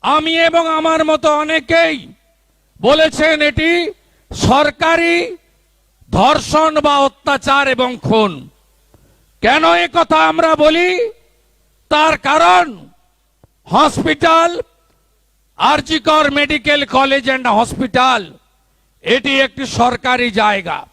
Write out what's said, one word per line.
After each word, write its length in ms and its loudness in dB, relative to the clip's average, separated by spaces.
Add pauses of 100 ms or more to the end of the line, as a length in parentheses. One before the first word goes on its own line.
আমি 380 -2
এবং 280 0
আমার 380 0
মতো 320 0
অনেকেই 760 -2 (680)
বলেছেন 600 2
এটি 500 -2 (440)
সরকারি 1000 0 (720)
ধর্ষণ 720 0
বা 180 0
অত্যাচার 720 0
এবং 340 -2
খুন। 480 -2 (920)
কেন 320 2
এ 200 0
কথা 340 2
আমরা 280 0
বলি? 540 0 (800)
তার 280 0
কারণ 680 0 (760)
হসপিটাল, 1000 0 (960)
আরজি 420 0
কর 320 2
মেডিকেল 540 -2
কলেজ 440 0
and 200 -2
হসপিটাল, 840 0 (680)
এটি 400 0
একটি 240 -4
সরকারি 680 -2
জায়গা। 600 -2